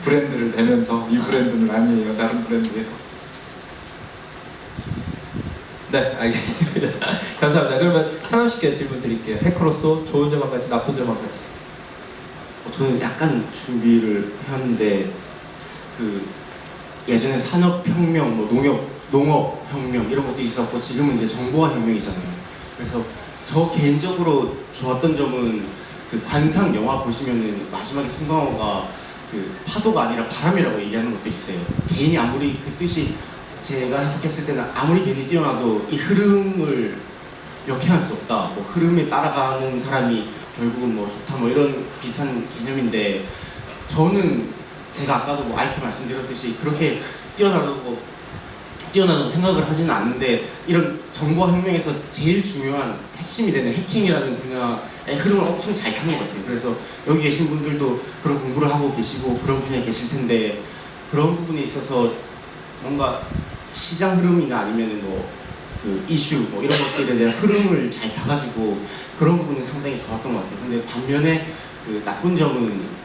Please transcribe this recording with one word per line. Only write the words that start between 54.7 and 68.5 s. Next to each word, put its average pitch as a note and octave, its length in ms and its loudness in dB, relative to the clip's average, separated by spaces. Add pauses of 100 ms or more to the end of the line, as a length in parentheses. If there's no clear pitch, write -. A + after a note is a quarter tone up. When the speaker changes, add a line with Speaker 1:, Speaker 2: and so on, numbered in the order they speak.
Speaker 3:
흐름을 F#3+ 240 4
엄청 - 300 0
잘 - 200 -2
탄 D3+ 180 -4
것 C#3+ 80 0
같아요. G2 280 -6
그래서 A#2+ 280 -4 (320)
여기 D#3 140 4
계신 D3+ 280 2
분들도 D3 520 0 (220)
그런 C#3+ 180 2
공부를 C3+ 320 0
하고 C#3+ 180 2
계시고 B2 480 0
그런 C3+ 220 0
분야에 C3 220 -2
계실 A2+ 260 0
텐데, A2+ 500 0 (520)
그런 D#3+ 240 4
부분에 D#3+ 260 -4
있어서 B2 500 0 (680)
뭔가 C#3 400 -2 (520)
시장 F#3 440 2
흐름이나 E3+ 420 4
아니면은 G#2+ 440 -2
뭐, F#2+ 260 -4 (520)
그, A#2 280 -2
이슈, D#3 320 2 (100)
뭐, G2+ 100 -4
이런 - 160 2
것들에 C3+ 400 0
대한 A2+ 160 4
흐름을 F#3+ 560 4
잘 A2 240 -2
타가지고 A2 640 -2 (400)